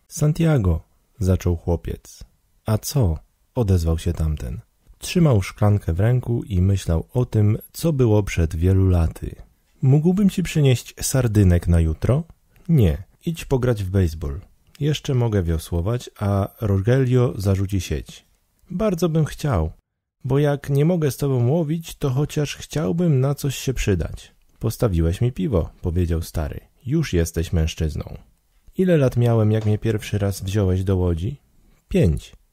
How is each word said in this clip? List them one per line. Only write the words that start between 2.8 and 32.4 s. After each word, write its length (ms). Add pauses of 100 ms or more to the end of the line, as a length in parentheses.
odezwał 440
się 140
tamten. 460 (380)
Trzymał 440
szklankę 520
w 60
ręku 440
i 180
myślał 520
o 120
tym, 320 (160)
co 200
było 300
przed 320
wielu 340
laty. 460 (460)
"Mógłbym 480
ci 140
przynieść 580
sardynek 640
na 120
jutro?" 440 (460)
"Nie, 340 (220)
idź 200
pograć 380
w 60
baseball. 500 (400)
Jeszcze 340
mogę 300
wiosłować, 640 (100)
a 280 (140)
Rogelio 760
zarzuci 440
sieć." 460 (440)
"Bardzo 380
bym 160
chciał, 460 (520)
bo 160
jak 300
nie 160
mogę 260
z 60
tobą 300
łowić, 480
to 140
chociaż 460
chciałbym 640
na 160
coś 200
się 180
przydać." 640 (240)
"Postawiłeś 640
mi 100
piwo", 380 (120)
powiedział 400
stary. 380 (260)
"Już 280
jesteś 400
mężczyzną." 640 (600)
"Ile 200
lat 200
miałem, 340
jak 140
mnie 120
pierwszy 400
raz 260
wziąłeś 400
do 140
łodzi?" 400 (520)
"Pięć. 460 (180)